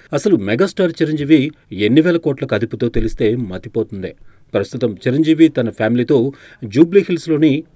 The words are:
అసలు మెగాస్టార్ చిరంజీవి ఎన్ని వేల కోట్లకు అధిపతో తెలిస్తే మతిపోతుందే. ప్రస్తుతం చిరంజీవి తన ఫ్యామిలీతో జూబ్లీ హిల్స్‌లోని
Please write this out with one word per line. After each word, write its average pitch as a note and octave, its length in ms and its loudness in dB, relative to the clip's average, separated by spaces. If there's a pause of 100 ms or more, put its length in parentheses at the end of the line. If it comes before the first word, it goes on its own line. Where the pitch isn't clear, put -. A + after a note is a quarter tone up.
(140)
అసలు F3 220 0
మెగాస్టార్ D#3 560 0 (100)
చిరంజీవి D3+ 500 0 (200)
ఎన్ని G#2+ 300 2
వేల E3+ 160 2
కోట్లకు C#3 380 -4
అధిపతో A2+ 340 -4
తెలిస్తే A2+ 460 -2
మతిపోతుందే. G2 800 -8 (380)
ప్రస్తుతం A2+ 400 -4
చిరంజీవి D#3 540 2
తన B2+ 220 -2
ఫ్యామిలీతో A#2+ 640 0 (320)
జూబ్లీ E3+ 360 4
హిల్స్‌లోని D#3 600 0 (120)